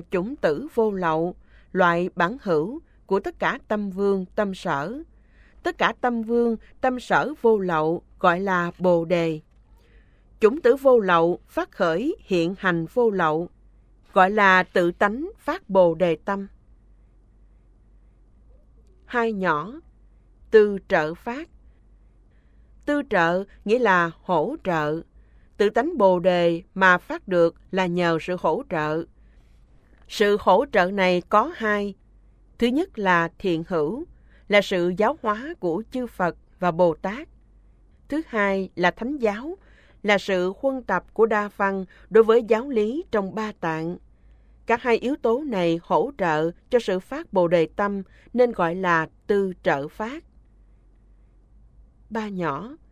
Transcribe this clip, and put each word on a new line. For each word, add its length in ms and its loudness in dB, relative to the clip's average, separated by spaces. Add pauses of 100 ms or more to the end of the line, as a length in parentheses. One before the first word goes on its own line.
(120)
chủng 240 -4
tử 380 -2
vô 180 0
lậu, 440 -2 (360)
loại 440 2
bản 260 -2
hữu 380 -2 (260)
của 140 0
tất 200 -8
cả 280 -2
tâm 220 -4
vương, 360 -2 (100)
tâm 200 -2
sở. 460 -6 (640)
Tất 140 -4
cả 240 0
tâm 220 -2
vương, 340 0 (240)
tâm 180 -2
sở 420 0
vô 180 4
lậu 440 -2 (160)
gọi 200 2
là 400 -2
Bồ 260 0
Đề. 340 -2 (1000)
Chủng 220 4
tử 140 4
vô 240 4
lậu 480 2
phát 240 -6
khởi 440 -2 (100)
hiện 320 -2
hành 360 -2
vô 160 2
lậu, 400 -2 (640)
gọi 180 6
là 320 6
tự 280 0
tánh 460 -2
phát 320 -8
Bồ 260 4
Đề 200 0
Tâm. 320 -6 (2500)
Hai 280 -2
nhỏ, 480 -4 (680)
tư 260 6 (100)
trợ 260 0
phát. 360 -12 (1400)
Tư 240 0
trợ 340 0 (220)
nghĩa 140 2
là 320 2 (100)
hỗ 420 -2
trợ. 380 -2 (560)
Tự 120 2
tánh 280 -2
Bồ 220 4
Đề 420 2 (120)
mà 240 4
phát 300 -10
được 280 2 (160)
là 140 0
nhờ 360 0
sự 180 -6
hỗ 300 -2
trợ. 340 -4 (1040)
Sự 320 0
hỗ 320 4
trợ 200 2
này 380 2
có 260 2
hai. 380 -4 (640)
Thứ 100 0
nhất 320 -4
là 300 2 (100)
thiện 280 -2
hữu, 380 -4 (420)
là 140 4
sự 360 -2
giáo 240 0
hóa 380 -6
của 320 -4
chư 160 -6
Phật 280 -4 (240)
và 120 -2
Bồ 240 2
Tát. 320 -10 (800)
Thứ 180 -4
hai 480 -2
là 160 2
thánh 260 -8
giáo, 400 -4 (460)
là 140 2
sự 420 -2
huân 240 -4
tập 200 -4 (100)
của 120 4
Đa 320 -2
Văn 280 -2 (240)
đối 140 6
với 200 4
giáo 260 0
lý 420 -2
trong 240 -4
Ba 160 -6
Tạng. 460 -6 (680)
Các 160 0
hai 160 2
yếu 180 -2
tố 280 -2
này 400 -2
hỗ 340 0
trợ 340 0 (180)
cho 100 2
sự 200 -2
phát 340 -10
Bồ 140 2
Đề 280 4
Tâm 260 -2 (320)
nên 180 4
gọi 240 -2
là 340 0 (180)
tư 260 0 (100)
trợ 240 0
phát. 360 -12 (1900)
Ba 200 -6
nhỏ, 480 -6 (140)